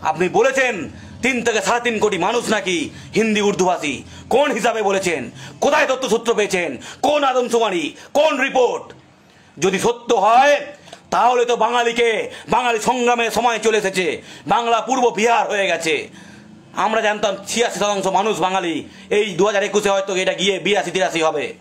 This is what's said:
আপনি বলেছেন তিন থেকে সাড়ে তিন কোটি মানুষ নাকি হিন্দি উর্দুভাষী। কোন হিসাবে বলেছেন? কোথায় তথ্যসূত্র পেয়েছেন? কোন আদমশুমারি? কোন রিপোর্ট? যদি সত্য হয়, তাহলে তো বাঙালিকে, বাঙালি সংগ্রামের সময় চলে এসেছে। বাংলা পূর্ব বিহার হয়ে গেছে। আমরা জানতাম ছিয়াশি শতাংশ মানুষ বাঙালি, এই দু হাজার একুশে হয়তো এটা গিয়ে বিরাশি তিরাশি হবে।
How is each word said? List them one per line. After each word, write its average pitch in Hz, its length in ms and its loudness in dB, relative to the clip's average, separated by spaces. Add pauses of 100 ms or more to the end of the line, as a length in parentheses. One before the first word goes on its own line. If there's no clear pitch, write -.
আপনি 160 280 -2
বলেছেন 240 600 0 (320)
তিন 247 220 -2
থেকে 220 180 0
সাড়ে 233 180 0
তিন 240 200 -2
কোটি 202 180 0
মানুষ 208 320 -2
নাকি 185 400 -2 (260)
হিন্দি 208 260 2
উর্দুভাষী। 180 640 0 (260)
কোন 277 220 2
হিসাবে 220 300 0
বলেছেন? 180 500 0 (300)
কোথায় 285 260 4
তথ্যসূত্র 233 460 0
পেয়েছেন? 190 440 -2 (240)
কোন 294 220 2
আদমশুমারি? 226 720 0 (180)
কোন 294 260 2
রিপোর্ট? 254 540 0 (680)
যদি 180 200 0
সত্য 233 360 0
হয়, 240 500 4 (440)
তাহলে 240 360 4
তো 233 100 0
বাঙালিকে, 233 760 0 (180)
বাঙালি 233 300 0
সংগ্রামের 240 520 0
সময় 233 280 0
চলে 220 180 2
এসেছে। 185 440 -2 (260)
বাংলা 226 340 0
পূর্ব 247 280 0
বিহার 220 380 2
হয়ে 196 200 -2
গেছে। 160 420 -2 (640)
আমরা 214 280 0
জানতাম 208 360 0 (100)
ছিয়াশি 220 320 -2
শতাংশ 202 280 -2
মানুষ 190 320 0
বাঙালি, 180 500 -2 (200)
এই 208 260 0
দু 180 100 2
হাজার 202 180 2
একুশে 202 260 0
হয়তো 196 260 0
এটা 185 180 0
গিয়ে 180 260 0
বিরাশি 175 320 0
তিরাশি 165 300 0
হবে। 156 400 0